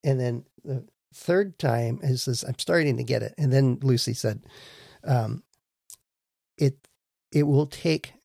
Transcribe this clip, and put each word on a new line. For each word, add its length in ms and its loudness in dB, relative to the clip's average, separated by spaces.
And 180 2
then 240 -4
the 200 -8
third 460 0
time 440 0
is, 240 -2
is 180 -4
I'm 140 -8
starting 380 0
to 80 -4
get 180 0
it. 160 -8
And 140 2
then 300 4
Lucy 320 0
said, 300 -4
um, 380 0
"It, 300 -2
it 120 2
will 220 4
take 460 -4